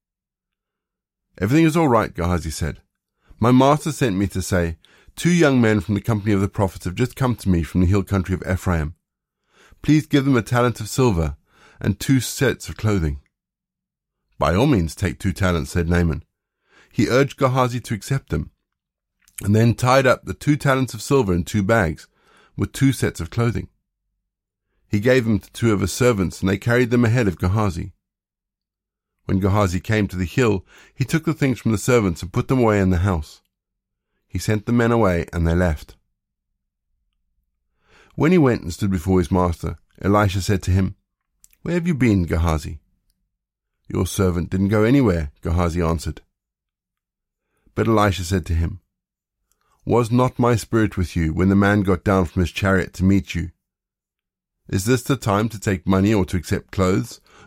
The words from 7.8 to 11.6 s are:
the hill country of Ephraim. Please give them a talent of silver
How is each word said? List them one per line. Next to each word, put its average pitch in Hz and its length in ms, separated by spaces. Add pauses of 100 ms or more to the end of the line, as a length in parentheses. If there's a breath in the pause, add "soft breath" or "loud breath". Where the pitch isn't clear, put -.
the 92 80
hill 98 160
country 95 300
of 85 160
Ephraim. 90 440 (880 soft breath)
Please 147 240
give 139 180
them 135 120
a 113 60
talent 120 380
of 104 80
silver 82 480 (440 soft breath)